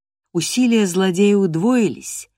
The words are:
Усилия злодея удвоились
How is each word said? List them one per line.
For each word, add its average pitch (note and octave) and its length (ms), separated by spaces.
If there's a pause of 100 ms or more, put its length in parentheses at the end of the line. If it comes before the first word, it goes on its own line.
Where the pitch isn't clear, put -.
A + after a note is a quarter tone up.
(320)
Усилия A3+ 540
злодея F#3+ 520
удвоились F#3+ 1000